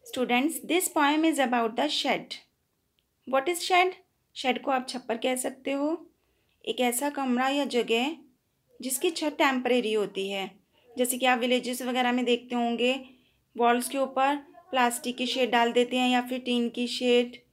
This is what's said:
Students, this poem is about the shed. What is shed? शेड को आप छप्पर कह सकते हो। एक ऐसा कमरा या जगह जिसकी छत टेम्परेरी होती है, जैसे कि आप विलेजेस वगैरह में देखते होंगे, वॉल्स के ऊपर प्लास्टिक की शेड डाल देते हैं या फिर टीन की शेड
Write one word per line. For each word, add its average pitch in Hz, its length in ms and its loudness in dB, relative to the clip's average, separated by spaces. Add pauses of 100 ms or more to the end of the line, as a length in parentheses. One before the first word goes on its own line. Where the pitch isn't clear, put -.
Students, 247 480 0 (180)
this 359 260 2
poem 302 280 4
is 302 140 2
about 240 380 0
the 277 120 0
shed. 185 360 -2 (1080)
What 269 140 2
is 349 100 -2 (100)
shed? 370 220 4 (440)
शेड 247 280 -2
को 285 80 -4
आप 254 180 -2
छप्पर 240 280 -6
कह 254 200 -2
सकते 269 360 -6
हो। 302 380 -4 (560)
एक 226 140 -6
ऐसा 247 300 0
कमरा 262 380 0
या 285 160 0
जगह 240 520 0 (640)
जिसकी 262 300 -2
छत 311 280 -4
टेम्परेरी 247 540 2
होती 196 360 -2
है, 196 220 -6 (480)
जैसे 247 200 -2
कि 254 80 0
आप 254 120 4
विलेजेस 247 440 0
वगैरह 247 300 0
में 247 120 0
देखते 240 300 0
होंगे, 240 500 0 (520)
वॉल्स 240 320 2
के 277 100 -4
ऊपर 269 380 0 (340)
प्लास्टिक 247 460 0
की 247 100 -4
शेड 247 240 0
डाल 233 220 4
देते 247 240 2
हैं 254 140 2
या 247 120 2
फिर 247 160 -6
टीन 240 300 0
की 240 180 -4
शेड 240 500 2 (160)